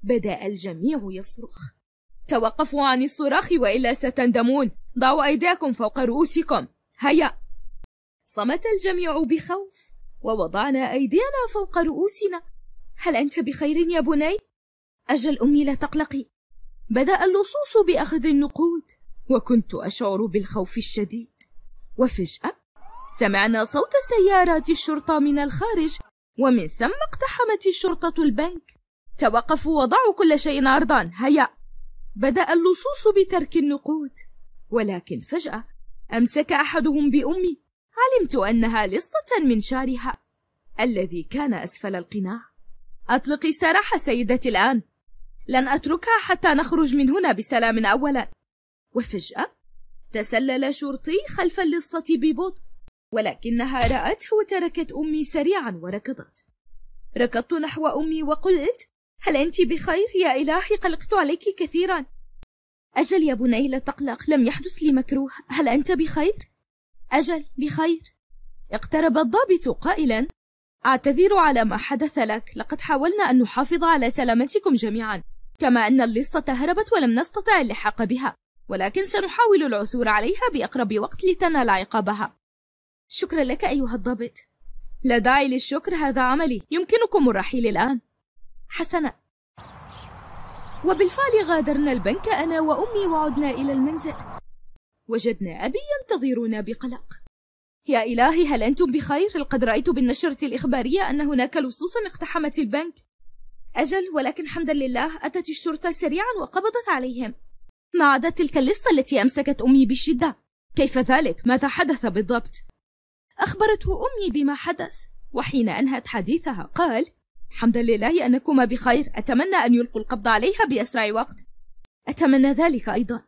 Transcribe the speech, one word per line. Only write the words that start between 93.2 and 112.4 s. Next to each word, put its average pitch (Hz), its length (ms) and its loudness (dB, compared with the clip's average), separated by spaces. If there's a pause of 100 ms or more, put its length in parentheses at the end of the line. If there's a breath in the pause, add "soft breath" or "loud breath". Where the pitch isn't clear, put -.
إلى 269 200 -2
المنزل. 294 420 -2 (920)
وجدنا 220 580 -4
أبي - 120 -4 (160)
ينتظرنا 254 680 -2
بقلق. 233 440 -10 (800)
"يا 240 160 2
إلهي، 262 440 2
هل 254 160 0
أنتم 269 280 2
بخير؟ 294 460 0
لقد 269 260 0
رأيت 233 260 2
بالنشرة 277 560 0
الإخبارية 254 640 -2
أن 285 120 -2
هناك 285 360 0
لصوصًا 294 480 -2
اقتحمت 320 540 -4
البنك." 294 340 -2 (840)
"أجل، 370 400 0
ولكن 277 320 -4
حمدًا 311 260 -4
لله 254 520 -2
أتت 339 240 -6
الشرطة 320 420 -2
سريعًا 359 500 -2
وقبضت 427 480 -4
عليهم، 254 460 -4 (640)
ما 311 60 6
عدا 269 240 4
تلك 320 280 -2
اللصة 339 340 2
التي 262 300 4
أمسكت 277 400 0
أمي 262 240 8
بشدة." 254 520 2 (380)
"كيف 269 220 2
ذلك؟ 262 500 2
ماذا 262 200 2
حدث 269 380 0
بالضبط؟" 214 460 -2 (880)